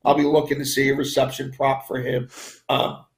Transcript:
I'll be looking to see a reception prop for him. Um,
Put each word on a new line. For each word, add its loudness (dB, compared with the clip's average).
I'll 6
be 4
looking 2
to -6
see 2
a 2
reception -2
prop -2
for -6
him. -4
Um, -2